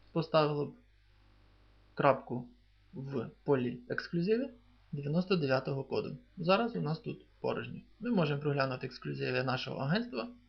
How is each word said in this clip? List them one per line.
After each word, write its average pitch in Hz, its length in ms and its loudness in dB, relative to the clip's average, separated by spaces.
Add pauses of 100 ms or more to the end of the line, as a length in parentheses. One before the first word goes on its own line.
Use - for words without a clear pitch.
(120)
поставило 151 540 2
б - 80 -8 (1200)
крапку 131 540 2 (460)
в 135 360 -6 (140)
полі 123 360 2 (100)
ексклюзиви 214 600 0 (420)
дев'яносто 160 460 0
дев'ятого 135 460 2
коду. - 340 -2 (200)
Зараз 190 380 2
у 175 60 -2
нас 156 180 -2
тут - 260 -10 (140)
порожньо. 123 420 -4 (180)
Ми 240 120 -4
можемо 147 300 2
проглянути 135 460 0
ексклюзиви 135 560 -2
нашого 131 340 -2
агентства, 233 520 -2 (200)